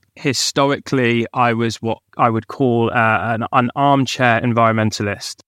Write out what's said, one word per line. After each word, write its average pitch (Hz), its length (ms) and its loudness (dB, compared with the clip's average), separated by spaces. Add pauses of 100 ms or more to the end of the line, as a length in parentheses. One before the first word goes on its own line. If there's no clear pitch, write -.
(140)
Historically, 131 1200 -2
I 120 200 2
was 113 280 -2
what 113 160 -4 (200)
I 123 120 2
would 113 160 -2
call, 117 460 0
uh, 110 420 0
an, 113 160 -4
an 123 240 0
armchair 135 680 2
environmentalist. 110 1080 0